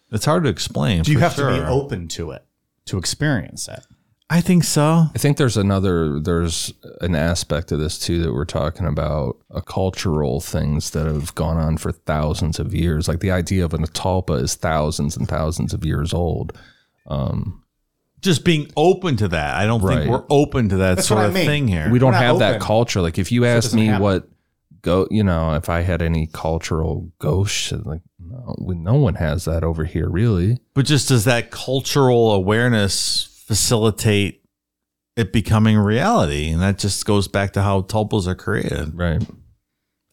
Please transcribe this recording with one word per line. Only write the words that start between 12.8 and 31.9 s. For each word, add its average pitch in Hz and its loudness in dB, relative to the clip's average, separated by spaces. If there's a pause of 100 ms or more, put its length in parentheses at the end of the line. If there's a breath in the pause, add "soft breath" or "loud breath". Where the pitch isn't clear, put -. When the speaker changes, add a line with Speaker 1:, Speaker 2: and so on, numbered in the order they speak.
Speaker 3:
Like, 82 -2
the 98 -2
idea 92 0
of 80 -2
an 80 -2
Atalpa 90 -2
is 78 -2
thousands 76 -2
and 62 -4
thousands 78 -4
of - -6
years 78 -2
old. 78 -4 (480 soft breath)
Um, - -4 (560)
Speaker 1:
Just 180 0
being 156 0
open 180 2
to 101 0
that. 73 -2
I 98 0
don't 113 2
Speaker 3:
Right. 85 2
Speaker 1:
think 76 0
we're 127 -2
open 139 2
to 95 0
that 92 4
Speaker 2:
That's - 0
Speaker 1:
sort 107 2
Speaker 2:
what 104 2
I - 2
Speaker 1:
of 98 0
Speaker 2:
mean. - 2
Speaker 1:
thing 147 0
here. 82 0
Speaker 3:
We 120 4
don't 135 6
Speaker 2:
We're - 4
not - 4
Speaker 3:
have 123 4
that 98 4
Speaker 2:
open. 90 -4
Speaker 3:
culture. 110 2
Like, 85 0
if 90 -2
you 120 4
Speaker 2:
So 120 4
it 120 4
Speaker 3:
asked 117 4
Speaker 2:
doesn't 110 2
Speaker 3:
me 110 4
Speaker 2:
happen. 107 2
Speaker 3:
what 98 2 (540)
go, 92 2
you 107 2
know, 82 2
if 76 -2
I 85 0
had 87 0
any 82 0
cultural 80 -4
ghost 95 0
shit, - -6
like, 80 -8 (180)
no, - -12
we, 90 -6
no 85 0
one 139 2
has 78 -2
that 82 -2
over 80 -2
here, 80 -4
really. 101 0 (160)
Speaker 1:
But 135 0
just 147 2
does 120 2
that 120 0
cultural 127 2